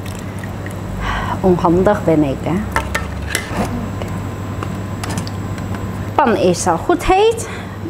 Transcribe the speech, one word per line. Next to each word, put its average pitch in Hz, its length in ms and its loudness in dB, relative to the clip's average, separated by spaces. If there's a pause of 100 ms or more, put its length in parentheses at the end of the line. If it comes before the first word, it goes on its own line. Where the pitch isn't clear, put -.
(1400)
Onhandig 185 600 6
ben 156 200 6
ik, 135 200 0
hè. 160 180 0 (3500)
Pan 247 200 0
is 170 320 2
al 165 100 2
goed - 280 0
heet. 427 440 4 (400)